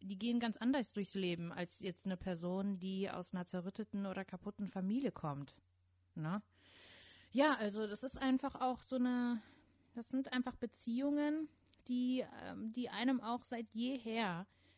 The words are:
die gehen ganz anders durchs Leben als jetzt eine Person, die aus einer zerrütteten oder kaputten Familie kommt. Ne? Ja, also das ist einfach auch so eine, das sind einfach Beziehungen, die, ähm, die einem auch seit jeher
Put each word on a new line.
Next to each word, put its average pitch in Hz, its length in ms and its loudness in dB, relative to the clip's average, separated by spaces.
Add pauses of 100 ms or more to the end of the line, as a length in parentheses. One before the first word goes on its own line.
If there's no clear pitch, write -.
die 190 160 -6
gehen 240 220 2
ganz 233 180 0
anders 247 340 4
durchs 202 220 -2
Leben 175 380 0
als - 280 -6
jetzt 190 240 -4
eine 185 140 -2
Person, 185 600 0
die 190 320 0
aus - 220 -6
einer 180 140 -2
zerrütteten 196 580 -2
oder 190 220 -2
kaputten - 420 -6
Familie 202 420 2
kommt. 143 460 -4 (580)
Ne? 170 280 0 (880)
Ja, 277 240 8
also 214 320 0
das 208 160 -4
ist 262 160 -4
einfach 262 380 2
auch 254 260 0
so - 140 -2
eine, 247 440 2 (540)
das 233 160 -10
sind 262 240 -2
einfach 254 220 0
Beziehungen, 294 920 0 (400)
die, 247 380 2 (160)
ähm, 220 320 -6
die 247 160 -2
einem 240 320 2
auch 240 200 -2
seit 233 300 -6
jeher 226 720 -2 (320)